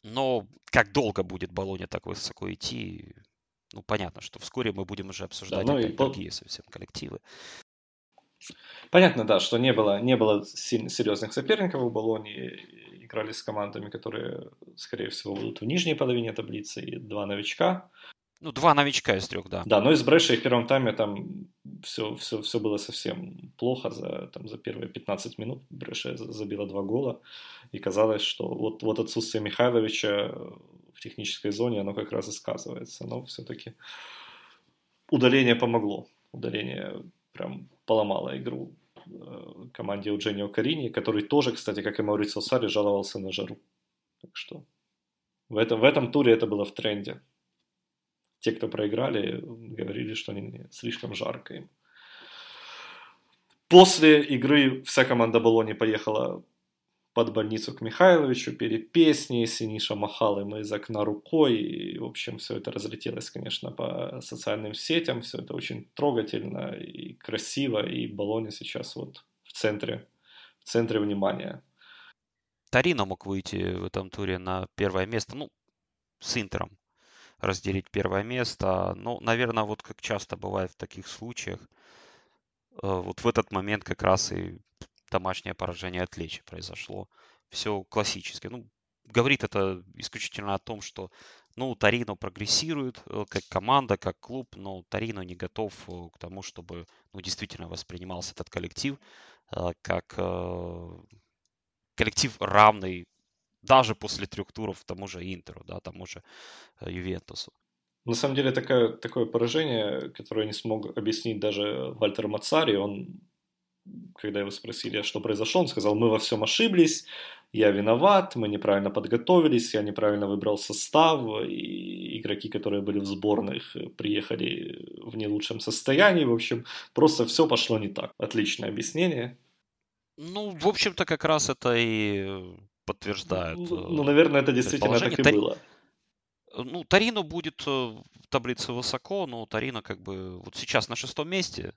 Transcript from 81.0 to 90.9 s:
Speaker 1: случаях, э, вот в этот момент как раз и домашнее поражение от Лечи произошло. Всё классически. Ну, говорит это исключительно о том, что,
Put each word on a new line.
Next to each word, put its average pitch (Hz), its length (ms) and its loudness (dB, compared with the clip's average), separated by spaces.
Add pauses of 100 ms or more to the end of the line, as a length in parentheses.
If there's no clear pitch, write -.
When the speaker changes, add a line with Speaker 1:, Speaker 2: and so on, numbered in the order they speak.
Speaker 1:
случаях, 107 540 -12
э, 87 60 -20 (1200)
вот 92 360 -4
в 117 40 4
этот 117 240 2
момент 101 320 -4
как - 200 -6
раз 95 300 2
и 90 260 -8 (520)
домашнее 92 440 -4
поражение 90 480 -6
от - 140 -8
Лечи 82 280 -10
произошло. 95 640 -14 (400)
Всё 101 360 -4
классически. - 640 -4
Ну, 113 220 -14 (360)
говорит 123 380 2
это 95 400 -2 (140)
исключительно - 580 -6
о 98 40 -4
том, 107 220 -10
что, - 300 -12 (460)